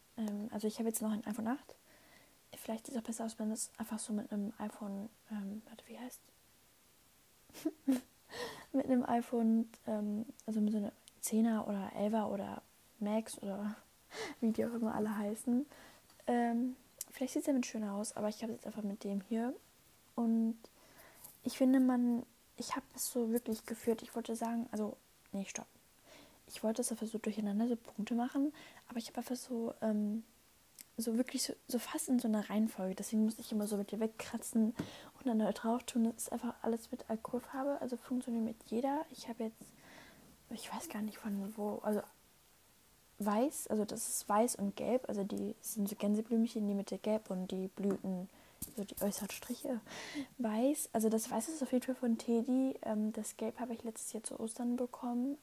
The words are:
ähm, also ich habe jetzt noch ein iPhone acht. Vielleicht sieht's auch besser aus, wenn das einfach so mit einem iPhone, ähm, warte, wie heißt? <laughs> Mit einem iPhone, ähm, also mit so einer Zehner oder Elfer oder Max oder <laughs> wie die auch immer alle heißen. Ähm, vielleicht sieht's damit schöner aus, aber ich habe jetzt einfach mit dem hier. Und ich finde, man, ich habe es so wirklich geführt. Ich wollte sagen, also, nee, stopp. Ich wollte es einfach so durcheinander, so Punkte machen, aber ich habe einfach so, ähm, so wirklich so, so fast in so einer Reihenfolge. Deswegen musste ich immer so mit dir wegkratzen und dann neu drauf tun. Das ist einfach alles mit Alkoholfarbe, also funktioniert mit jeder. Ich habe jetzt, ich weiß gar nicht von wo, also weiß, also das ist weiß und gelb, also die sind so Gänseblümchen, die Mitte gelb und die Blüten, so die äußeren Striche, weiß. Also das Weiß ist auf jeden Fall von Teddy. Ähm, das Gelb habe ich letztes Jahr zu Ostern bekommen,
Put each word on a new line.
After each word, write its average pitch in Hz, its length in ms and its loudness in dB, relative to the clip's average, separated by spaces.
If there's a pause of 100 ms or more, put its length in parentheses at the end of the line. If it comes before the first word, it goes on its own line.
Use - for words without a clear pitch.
(160)
ähm, 208 340 -4
also 214 160 -2
ich 214 140 -2
habe 226 80 2
jetzt 226 140 -2
noch 214 100 2
ein 214 120 -2
iPhone 220 220 -2
acht. 254 300 -4 (800)
Vielleicht 220 300 -6
sieht's 277 120 -4
auch 220 60 -4
besser 226 220 -4
aus, 226 120 -6
wenn 214 100 0
das 220 300 -4
einfach 220 220 -4
so - 120 -4
mit 208 200 -2
einem 208 260 -2
iPhone, 208 500 -6 (220)
ähm, 208 380 -6
warte, 226 180 -18
wie 226 140 -14
heißt? 254 200 -10 (1700)
<laughs> 254 160 4 (680)
Mit 262 140 2
einem 247 180 6
iPhone, 226 680 4 (160)
ähm, 208 400 0 (200)
also 220 140 0
mit 208 120 4
so 214 60 2
einer 202 120 -2 (300)
Zehner 220 480 4
oder 196 260 -2
Elfer 208 340 2
oder 202 320 -4 (380)
Max 214 420 0
oder 208 360 -4 (300)
<laughs> 392 340 -8
wie 226 100 4
die 220 160 2
auch 233 80 -2
immer 226 180 0
alle 214 240 0
heißen. 226 480 0 (600)
Ähm, 240 480 2 (380)
vielleicht - 220 -4
sieht's 294 120 0
damit 269 200 4
schöner 208 280 -2
aus, 208 220 -4
aber 208 140 0
ich 214 120 -8
habe 226 100 -4
jetzt - 140 -8
einfach 214 160 -8
mit 202 220 -4
dem 202 240 0
hier. 233 260 0 (640)
Und 226 420 4 (840)
ich 247 120 -4
finde, 269 220 8
man, 247 480 6 (300)
ich - 180 -4
habe 277 120 -4 (100)
es - 160 -4
so 233 180 2
wirklich 226 340 0
geführt. 226 380 0
Ich - 140 -10
wollte 226 180 -4
sagen, 233 380 -2
also, 214 240 -2 (340)
nee, 196 140 -2
stopp. - 240 -8 (800)
Ich - 140 -12
wollte 226 200 2
es - 80 0
einfach 220 160 -2
so 220 100 -4
durcheinander, 214 500 2
so 240 100 2
Punkte - 380 -4
machen, 277 380 2 (360)
aber 233 100 -6
ich 233 100 -6
habe - 100 -8
einfach 247 180 -4
so, 233 440 -4
ähm, 214 420 2 (760)
so 226 180 0
wirklich 254 280 0
so, - 100 -4 (120)
so 247 120 0
fast - 320 -2
in 254 80 6
so 240 100 2
einer 214 220 2
Reihenfolge. 196 440 2
Deswegen 214 300 4
musste 220 160 2
ich - 120 -8
immer 208 140 2
so 208 120 0
mit 202 120 -2
dir 208 100 -2
wegkratzen 220 760 2
und - 520 -6
dann 226 120 4
neu 214 140 4
drauf 233 320 0
tun. 226 200 2
Das 226 200 0
ist - 80 -6
einfach 240 280 -2
alles 226 300 -2
mit - 180 -8
Alkoholfarbe, 262 720 -2
also 247 160 -2
funktioniert 233 480 -2
mit 226 200 -4
jeder. 277 460 0
Ich - 180 -12
habe 226 160 -4
jetzt, 220 180 -8 (880)
ich - 200 -10
weiß - 200 -8
gar 208 100 -4
nicht 214 160 -4
von 202 400 -4
wo, 208 220 -2
also 208 240 2 (1160)
weiß, 214 480 2
also 214 180 2
das - 200 -6
ist - 220 -4
weiß 220 280 6
und 196 200 -2
gelb, 220 320 0
also 202 160 0
die 202 380 -2
sind 202 260 -2
so 208 80 -6
Gänseblümchen, 220 720 2
die 202 60 2
Mitte 196 240 -2
gelb 214 320 0
und 185 200 -4
die 190 180 -2
Blüten, 190 600 -2 (480)
so 202 80 -4
die - 180 -10
äußeren 202 280 -2
Striche, - 500 -6 (580)
weiß. 240 540 2
Also 220 160 4
das 220 200 2
Weiß - 200 -2
ist 320 160 -4
auf - 80 -2
jeden 254 120 4
Fall 254 120 -2
von 233 200 2
Teddy. 254 640 2
Ähm, 214 300 0
das 214 240 -6
Gelb 226 220 -4
habe 240 140 -4
ich 226 100 -8
letztes - 300 -8
Jahr 220 100 -6
zu - 160 -8
Ostern 240 380 -2
bekommen, 247 680 -2